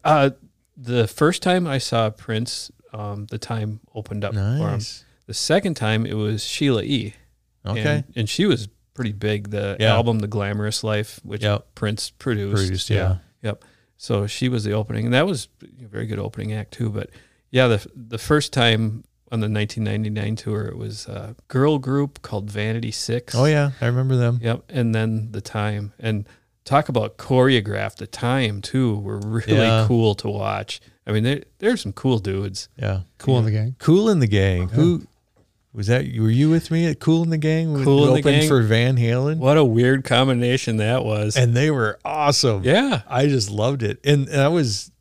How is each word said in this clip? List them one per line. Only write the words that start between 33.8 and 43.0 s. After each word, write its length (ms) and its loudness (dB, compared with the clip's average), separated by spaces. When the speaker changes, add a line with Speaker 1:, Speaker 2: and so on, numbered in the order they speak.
Speaker 2:
and 120 4
the 60 4
Gang. 420 4
Speaker 3:
Yeah. 60 -6
Speaker 2:
Who 320 2
was 140 -4
that? 160 2
Were 260 0
you 220 4
with 180 0
me 160 2
at 140 -2
Kool 240 2
and 80 0
the 80 0
Gang? 340 0
When 100 0
Speaker 1:
Kool 220 6
and 100 6
the 40 4
Speaker 2:
opened 220 4
Speaker 1:
Gang. 60 4
Speaker 2:
for 140 4
Van 360 4
Halen? 400 2
Speaker 1:
What 200 4
a 80 6
weird 380 4
combination 760 2
that 260 0
was. 320 -2
Speaker 2:
And 200 4
they 160 2
were 340 -2
awesome. 580 2
Speaker 1:
Yeah. 460 2